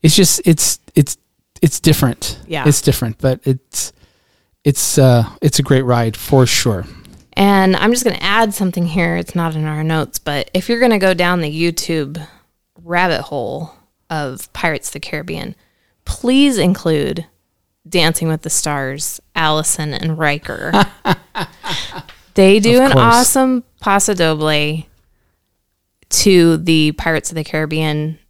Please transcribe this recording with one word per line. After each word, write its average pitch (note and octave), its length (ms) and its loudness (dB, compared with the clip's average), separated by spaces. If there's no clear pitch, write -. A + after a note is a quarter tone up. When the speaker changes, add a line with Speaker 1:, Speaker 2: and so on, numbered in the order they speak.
Speaker 1:
It's D#3+ 140 4
just, F#3+ 280 2
it's, - 360 2
it's, - 220 2
it's - 180 0
different. - 640 0
Speaker 2:
Yeah. D3 220 -2
Speaker 1:
It's - 140 2
different, A#2 360 -2
but C3 260 -2
it's, - 480 -4
it's, - 340 0
uh, B2 260 6
it's - 180 2
a C#3+ 40 0
great C3+ 240 2
ride A#2 300 0
for C3 300 4
sure. G#2 380 -2
Speaker 2:
And F#3+ 420 4
I'm A3+ 160 2
just B3 120 -2
gonna A3 160 -2
add G#3+ 320 0
something F3+ 340 -4
here. E3+ 300 -2
It's E3+ 180 -8
not E3 200 -4
in D#3 100 -4
our D3+ 200 -6
notes, D#3+ 340 -4
but C#3+ 340 -6
if - 160 -2
you're A#3 120 -2
gonna A#3 180 4
go F#3+ 160 2
down F3 260 0
the D3+ 100 -4
YouTube D#3+ 480 -6
rabbit E3+ 400 -2
hole C3+ 500 -8
of D3 420 -8
Pirates - 360 -4
of - 60 -14
the D#3+ 60 -12
Caribbean, D#3 540 -10
please C4 540 2
include D#3+ 680 -2
Dancing E3 400 0
with D#3+ 140 -4
the D#3+ 80 -10
Stars, C#3+ 680 -6
Allison D#3 600 -2
and D#3+ 240 -4
Riker. D3+ 540 -4
Speaker 1:
<laughs> - 100 0
Speaker 2:
They G3 260 6
do A#3 180 4
Speaker 1:
Of C4 60 6
Speaker 2:
an C4+ 80 4
Speaker 1:
course. - 120 4
Speaker 2:
awesome B3 600 2
paso G3+ 340 0
doble D#3 680 -2
to E3+ 480 4
the D#3+ 340 2
Pirates D#3+ 380 -4
of E3+ 40 -16
the D#3 100 -6
Caribbean D#3 720 -4